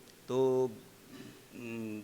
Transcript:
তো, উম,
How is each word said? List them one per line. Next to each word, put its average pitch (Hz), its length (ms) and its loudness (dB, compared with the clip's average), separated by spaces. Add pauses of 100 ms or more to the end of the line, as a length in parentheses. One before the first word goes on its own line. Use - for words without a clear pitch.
(260)
তো, 131 420 4 (880)
উম, 113 500 -6